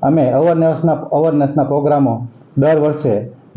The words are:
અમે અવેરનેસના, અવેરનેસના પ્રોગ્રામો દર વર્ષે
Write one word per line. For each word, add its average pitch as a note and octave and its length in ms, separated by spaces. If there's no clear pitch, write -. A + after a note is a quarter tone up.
અમે C#3 280
અવેરનેસના, D#3+ 640
અવેરનેસના D3 680
પ્રોગ્રામો C#3 640
દર D3+ 220
વર્ષે D3 500